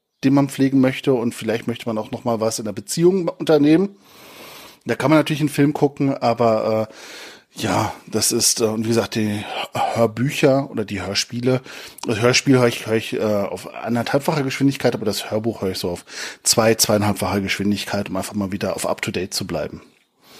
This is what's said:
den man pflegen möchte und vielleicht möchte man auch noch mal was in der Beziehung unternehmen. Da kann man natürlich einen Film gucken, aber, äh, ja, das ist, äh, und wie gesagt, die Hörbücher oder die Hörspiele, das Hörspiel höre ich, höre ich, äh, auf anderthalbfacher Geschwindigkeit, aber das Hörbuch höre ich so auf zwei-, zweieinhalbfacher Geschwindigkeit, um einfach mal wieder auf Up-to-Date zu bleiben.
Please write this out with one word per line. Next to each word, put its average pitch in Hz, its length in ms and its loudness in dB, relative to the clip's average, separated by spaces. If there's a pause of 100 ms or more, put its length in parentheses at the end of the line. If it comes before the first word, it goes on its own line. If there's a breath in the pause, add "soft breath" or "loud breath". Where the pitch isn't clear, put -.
(240)
den 135 80 6
man 139 160 4
pflegen 135 320 2
möchte 131 320 2
und 117 220 0
vielleicht 110 320 -4
möchte 117 200 -6
man 110 120 -2
auch 107 120 -6
noch 117 140 -8
mal 117 160 0
was 113 180 0
in 120 60 -8
der 107 80 -6
Beziehung 170 560 2
unternehmen. 160 680 4 (880 loud breath)
Da 117 80 0
kann - 160 0
man 156 80 6
natürlich 151 220 0
einen 151 100 0
Film 143 240 2
gucken, 139 420 0
aber, 110 720 2
äh, - 40 -20 (600 loud breath)
ja, 110 380 -2 (140)
das - 240 -2
ist, 113 300 0
äh, 117 40 2
und 110 200 -2
wie 110 40 -4
gesagt, 113 260 0
die 107 280 -2 (520 loud breath)
Hörbücher 131 760 2
oder 113 140 -4
die 98 180 -6
Hörspiele, 120 600 -2 (440 loud breath)
das 104 140 -2
Hörspiel 127 380 4
höre 123 100 6
ich, - 180 -4
höre 110 100 0
ich, - 180 -2
äh, - 100 -4
auf 101 500 -2
anderthalbfacher 135 720 -2
Geschwindigkeit, 135 500 0
aber 107 120 -4
das - 240 -4
Hörbuch 107 320 -2
höre 98 100 0
ich 92 60 -6
so 92 120 -4
auf 87 140 -8 (400 loud breath)
zwei-, 113 300 4
zweieinhalbfacher 101 640 2
Geschwindigkeit, 101 720 -2
um 92 60 -6
einfach 95 180 -6
mal 98 180 -2
wieder 95 240 -4
auf - 100 -4
Up-to-Date 92 480 -4
zu 101 120 -4
bleiben. 80 340 -6 (600 loud breath)